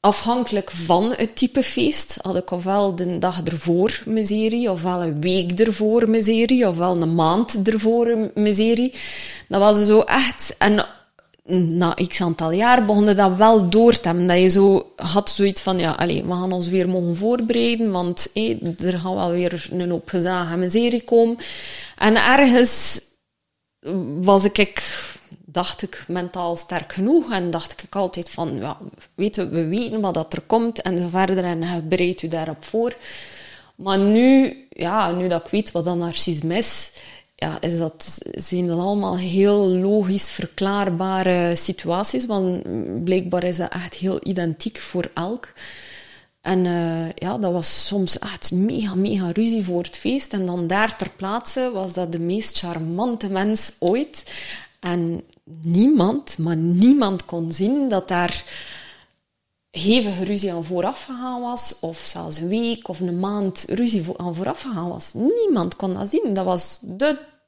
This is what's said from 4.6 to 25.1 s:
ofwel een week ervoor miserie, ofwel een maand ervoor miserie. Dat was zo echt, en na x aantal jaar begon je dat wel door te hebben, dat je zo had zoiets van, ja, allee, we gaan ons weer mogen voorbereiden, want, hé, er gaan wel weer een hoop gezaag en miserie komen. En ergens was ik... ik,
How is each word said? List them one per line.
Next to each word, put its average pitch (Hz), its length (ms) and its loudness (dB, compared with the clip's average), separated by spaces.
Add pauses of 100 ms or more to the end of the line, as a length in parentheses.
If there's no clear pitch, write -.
ofwel 180 320 -2
een 156 180 -2
week 180 400 0
ervoor 220 500 2
miserie, 226 580 4
ofwel 175 340 0
een 165 120 0
maand 190 540 2
ervoor 220 680 2
miserie. 220 600 2 (540)
Dat 196 120 0
was 208 260 6
zo 214 140 8
echt, - 580 0
en 208 280 4 (920)
na 175 160 2 (120)
x - 140 -2
aantal 165 300 0
jaar 233 340 4
begon 208 220 4
je 208 80 6
dat 190 220 4
wel 214 340 6
door 226 300 6
te - 80 -2
hebben, 175 180 2
dat 175 120 4
je 185 100 6
zo 196 480 6
had 185 340 -2
zoiets 196 300 2
van, 190 180 -2
ja, 165 140 0
allee, 165 320 -2
we 175 80 -4
gaan 180 200 -2
ons 180 160 -4
weer 180 200 2
mogen 175 280 0
voorbereiden, 233 720 0
want, 175 440 0
hé, 220 240 -2 (200)
er 180 200 -2
gaan 185 160 -4
wel 185 160 0
weer 175 400 -2
een 180 200 -2
hoop 165 180 -4
gezaag 180 420 -2
en 170 80 -2
miserie 226 440 0
komen. 233 340 4 (640)
En 214 180 4
ergens 247 840 6 (1200)
was 190 240 4
ik... 202 140 0
ik, - 460 -2 (400)